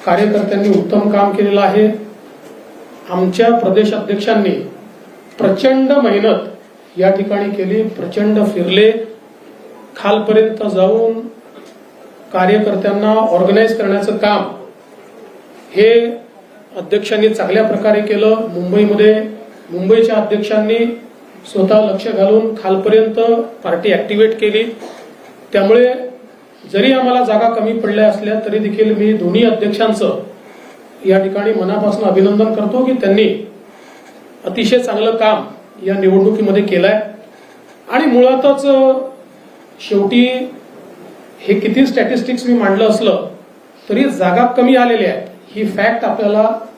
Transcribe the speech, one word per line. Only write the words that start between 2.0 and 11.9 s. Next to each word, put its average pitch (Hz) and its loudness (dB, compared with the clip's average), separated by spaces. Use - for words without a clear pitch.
आमच्या 185 0
प्रदेश 202 2
अध्यक्षांनी 208 -2
प्रचंड 262 2
मेहनत 214 2
या 190 4
ठिकाणी 202 -2
केली, 202 -2
प्रचंड 208 -2
फिरले, 190 2
खालपर्यंत 214 0
जाऊन 226 0